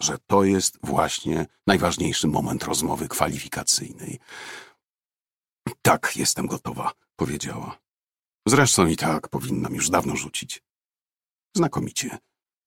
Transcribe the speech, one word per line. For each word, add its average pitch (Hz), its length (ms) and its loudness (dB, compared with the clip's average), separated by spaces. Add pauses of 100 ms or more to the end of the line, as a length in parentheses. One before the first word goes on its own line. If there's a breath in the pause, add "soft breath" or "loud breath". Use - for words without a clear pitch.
że - 180 -2
to 98 260 4
jest 98 380 2
właśnie 78 640 0 (200)
najważniejszy 87 640 2
moment - 360 0
rozmowy 78 440 -2
kwalifikacyjnej. - 1080 -4 (1600 loud breath)
„Tak, - 340 2
jestem - 300 -2
gotowa”, - 460 -6 (240)
powiedziała. - 640 -6 (680)
„Zresztą 110 380 6
i 82 100 4
tak 78 320 -2
powinnam 65 460 -4
już - 160 -2
dawno 85 260 0
rzucić”. - 460 -8 (920)
„Znakomicie”, - 640 -2 (480)